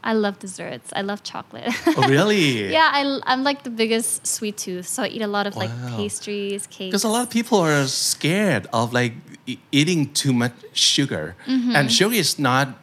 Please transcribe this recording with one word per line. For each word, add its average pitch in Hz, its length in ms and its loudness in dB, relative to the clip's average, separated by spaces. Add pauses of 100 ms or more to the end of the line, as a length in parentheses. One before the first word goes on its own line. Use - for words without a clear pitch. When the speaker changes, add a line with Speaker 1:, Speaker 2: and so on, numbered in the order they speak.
Speaker 1:
I 226 60 0
love 208 260 0
desserts. - 560 -12
I 202 60 -4
love 202 220 -6
chocolate. - 580 -8
<laughs> 311 160 2
Speaker 2:
Oh, - 100 2
really? 135 640 4
Speaker 1:
Yeah, 311 220 4
I, 285 80 2 (240)
I'm, 262 180 0
like, 285 200 0
the 247 80 -10
biggest 226 560 -2
sweet 208 320 -4
tooth. 180 280 -8
So - 160 -6
I 208 60 -2
eat 220 140 -6
a 214 40 -2
lot 202 200 -2
of, 196 100 -6
like, 190 140 -4
Speaker 2:
Wow. 123 260 -8
Speaker 1:
pastries, 208 720 -6
cakes. 185 260 -10
Speaker 2:
'Cause 196 120 0
a 226 120 0
lot 247 60 0
of 233 80 -6
people 226 280 2
are 151 300 4
scared 165 880 0
of, 117 180 0
like, 120 220 0 (320)
e-, 127 100 -6 (160)
eating 151 400 2
too 135 220 2
much 120 180 2 (220)
sugar. 92 600 0 (100)
Speaker 1:
Mm-hmm. 247 300 0
Speaker 2:
And 139 140 4
sugar 190 240 2
is 175 240 0
not 135 280 2 (160)